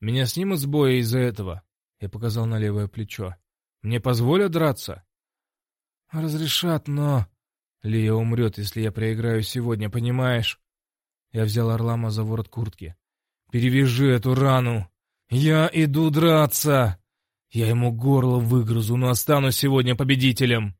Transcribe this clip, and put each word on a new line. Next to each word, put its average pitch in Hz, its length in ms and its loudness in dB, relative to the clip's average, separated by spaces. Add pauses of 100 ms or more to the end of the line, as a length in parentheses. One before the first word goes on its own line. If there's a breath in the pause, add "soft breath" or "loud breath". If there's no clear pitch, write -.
«Меня 120 260 -2
снимут 185 320 -2
с 139 80 -4
боя 143 280 2
из-за 120 260 0
этого?» 95 420 -4 (380)
Я 98 80 -8
показал 113 380 -4
на 113 120 -2
левое 104 300 -2
плечо. 101 480 -10 (460)
«Мне 113 180 -2
позволят 131 500 2
драться?» 156 540 -2 (1040)
«Разрешат, 156 800 -2
но...» 143 400 0 (540)
«Лия 110 300 0
умрёт, 113 460 0
если 104 220 -8
я 110 100 -2
проиграю 110 520 -2
сегодня, 110 480 -4
понимаешь?» 123 680 -2 (720)
Я 110 140 -2
взял 113 260 0
Орлама 113 400 -2
за 107 140 -4
ворот 110 240 -6
куртки. 104 480 -10 (560)
«Перевяжи 127 580 2
эту 127 240 2
рану! 123 560 0 (400)
Я 156 420 4
иду 160 380 2
драться! 147 880 2 (520)
Я 113 180 0
ему 120 240 2
горло 127 480 2
выгрызу, 117 560 0
но 127 140 0
останусь 135 460 2
сегодня 131 380 2
победителем!» 127 840 0